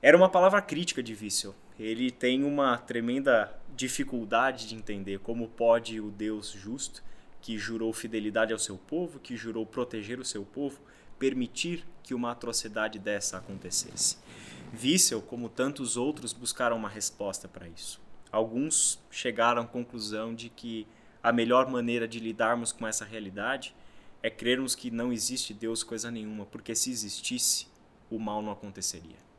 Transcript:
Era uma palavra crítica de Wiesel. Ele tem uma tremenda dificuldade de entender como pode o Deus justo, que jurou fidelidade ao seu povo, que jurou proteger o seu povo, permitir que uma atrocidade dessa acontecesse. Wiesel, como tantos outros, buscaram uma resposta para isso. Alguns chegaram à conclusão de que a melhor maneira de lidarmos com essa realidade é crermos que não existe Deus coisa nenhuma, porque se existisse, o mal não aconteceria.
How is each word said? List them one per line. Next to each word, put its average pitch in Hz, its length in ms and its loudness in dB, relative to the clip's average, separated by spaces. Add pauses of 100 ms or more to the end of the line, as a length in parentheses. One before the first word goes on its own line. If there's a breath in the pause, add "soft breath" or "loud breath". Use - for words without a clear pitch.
Era 143 160 12
uma 185 120 12
palavra 190 340 8
crítica 160 400 -2
de 110 100 -6
Wiesel. 104 420 -4 (240)
Ele 113 320 0
tem 127 340 2
uma 139 340 2
tremenda 120 720 2 (220)
dificuldade 120 920 0
de 110 80 -10
entender 98 420 -6
como 117 300 -4
pode 113 520 4
o 104 100 -6
Deus 104 400 -4
justo, 104 520 -8 (380 soft breath)
que 110 180 -6
jurou 113 340 -2
fidelidade 110 600 0
ao 110 60 -4
seu 98 200 -4
povo, 156 400 -4
que 127 180 -10
jurou 110 300 -4
proteger 120 540 -6
o 123 40 -10
seu 104 200 -6
povo, 139 360 -6 (380 loud breath)
permitir 135 680 -2 (180)
que - 120 -8
uma 120 160 -2
atrocidade 110 680 -2
dessa 98 400 -2
acontecesse. - 800 -4 (600 loud breath)
Wiesel, 131 420 4
como 120 260 -8
tantos 135 480 -2
outros, 127 360 -2
buscaram 120 440 0
uma 107 120 -4
resposta 101 600 -6
para - 200 -16
isso. - 320 -12 (300)
Alguns 117 800 0
chegaram 117 520 2
à 117 40 -4
conclusão 113 680 -6
de 117 140 -12
que 113 380 -8 (360 loud breath)
a 117 100 6
melhor 120 360 6
maneira 120 380 0
de 113 140 -8
lidarmos 113 520 2
com 117 140 -6
essa 110 180 -4
realidade 107 680 -6 (480 loud breath)
é 113 80 2
crermos 127 440 2
que - 160 -8
não 117 220 0
existe 120 400 -4
Deus 110 300 -4
coisa 117 280 -6
nenhuma, 107 360 -8
porque - 280 -10
se - 160 0
existisse, 120 760 -2 (440)
o 113 80 -4
mal 107 220 -2
não 107 120 -6
aconteceria. 92 720 -10 (120)